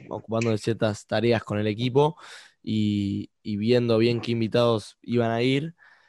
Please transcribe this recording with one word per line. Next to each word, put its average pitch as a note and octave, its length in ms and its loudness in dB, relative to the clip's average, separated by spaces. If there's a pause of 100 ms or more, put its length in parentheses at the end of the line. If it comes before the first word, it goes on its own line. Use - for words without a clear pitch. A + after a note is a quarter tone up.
ocupando A2+ 420 -4
de A2 80 0
ciertas A2 480 -2
tareas A2+ 380 0
con G#2 160 -2
el G#2+ 80 0
equipo B2+ 480 2 (460)
y, G#2 680 -2 (120)
y G#2+ 140 -6
viendo A#2 420 2
bien A#2 220 2
qué A#2 120 -6
invitados A#2 680 0
iban A#2 280 0
a A#2 120 0
ir. C#3+ 320 0 (340)